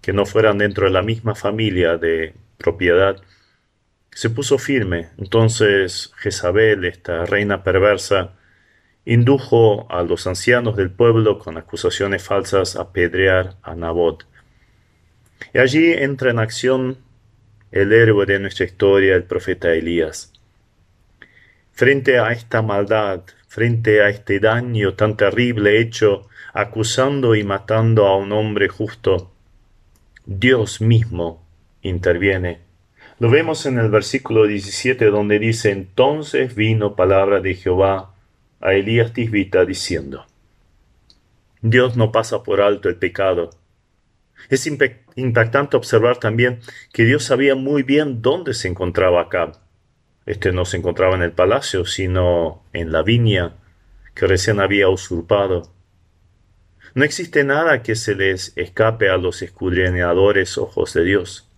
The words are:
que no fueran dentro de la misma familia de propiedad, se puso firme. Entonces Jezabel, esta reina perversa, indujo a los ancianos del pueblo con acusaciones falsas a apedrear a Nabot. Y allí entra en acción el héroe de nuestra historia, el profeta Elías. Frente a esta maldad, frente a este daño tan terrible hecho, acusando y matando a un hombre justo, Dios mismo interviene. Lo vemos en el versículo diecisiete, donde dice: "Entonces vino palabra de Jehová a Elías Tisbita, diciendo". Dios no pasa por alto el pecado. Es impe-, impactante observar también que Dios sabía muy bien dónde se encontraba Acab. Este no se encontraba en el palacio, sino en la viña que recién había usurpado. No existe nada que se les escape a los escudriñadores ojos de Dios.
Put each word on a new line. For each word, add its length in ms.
que 120
no 120
fueran 320
dentro 280
de 60
la 120
misma 320
familia 600
de 380
propiedad, 640
se 220
puso 260
firme. 520
Entonces 960
Jezabel, 680
esta 420
reina 360
perversa, 720
indujo 880
a 100
los 240
ancianos 500
del 140
pueblo 480
con 220
acusaciones 640
falsas 520
a 60
apedrear 800
a 140
Nabot. 500
Y 60
allí 340
entra 380
en 80
acción 580
el 220
héroe 320
de 140
nuestra 260
historia, 500
el 100
profeta 460
Elías. 640
Frente 440
a 140
esta 320
maldad, 580
frente 540
a 80
este 300
daño 560
tan 200
terrible 640
hecho, 480
acusando 800
y 80
matando 640
a 100
un 140
hombre 360
justo, 600
Dios 580
mismo 600
interviene. 760
Lo 140
vemos 340
en 140
el 100
versículo 560
diecisiete, 600
donde 340
dice: 320
"Entonces 800
vino 420
palabra 460
de 140
Jehová 580
a 120
Elías 400
Tisbita, 520
diciendo". 600
Dios 360
no 140
pasa 320
por 180
alto 260
el 100
pecado. 520
Es 180
impe-, 320
impactante 600
observar 420
también 420
que 100
Dios 200
sabía 320
muy 260
bien 400
dónde 320
se 140
encontraba 540
Acab. 360
Este 240
no 140
se 120
encontraba 380
en 80
el 80
palacio, 520
sino 800
en 180
la 100
viña 540
que 140
recién 320
había 280
usurpado. 840
No 120
existe 400
nada 380
que 120
se 200
les 420
escape 520
a 60
los 260
escudriñadores 1160
ojos 360
de 120
Dios. 520